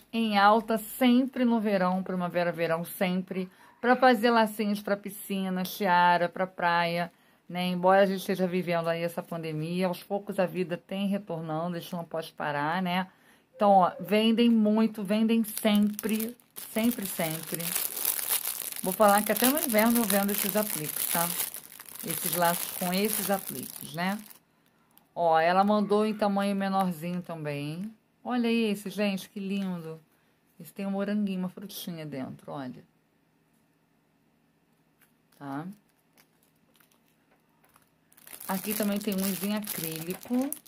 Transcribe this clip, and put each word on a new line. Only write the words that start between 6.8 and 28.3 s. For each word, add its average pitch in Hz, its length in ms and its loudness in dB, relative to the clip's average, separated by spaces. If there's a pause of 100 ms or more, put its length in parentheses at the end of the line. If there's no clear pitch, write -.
né? 180 200 -4
Embora 180 340 6
a 202 60 8
gente 190 140 -2
esteja 185 260 0
vivendo 170 420 0
aí 170 140 0
essa 170 200 -4
pandemia, 165 640 -4
aos 175 160 -4
poucos 202 380 -6
a 180 60 4
vida 170 320 -4
tem 196 300 -6
retornando, 170 680 -4
a - 20 -6
gente 160 140 -10
não 170 140 -8
pode 160 260 -8
parar, 151 480 -2
né? 180 260 0 (480)
Então, 202 180 4
ó, 180 280 8
vendem 220 480 4
muito, 220 560 4
vendem 220 400 2
sempre, 214 920 0 (380)
sempre, 220 320 0
sempre. 165 580 -6 (1200)
Vou 185 120 -2
falar 208 280 6
que 214 80 -4
até 214 200 2
no 294 80 0
inverno 233 400 2
eu 240 60 0
vendo 202 260 0
esses 202 260 -2
apliques, 208 560 -4
tá? 170 160 0 (760)
Esses 160 320 -6
laços 175 440 0
com 180 160 -2
esses 202 360 0
apliques, 143 640 -6
né? 180 260 -4 (960)
Ó, 165 240 2
ela 175 240 4
mandou 208 440 2
em 214 80 -2
tamanho 202 420 0
menorzinho 180 640 -2
também. 160 720 -8 (280)
Olha 233 300 0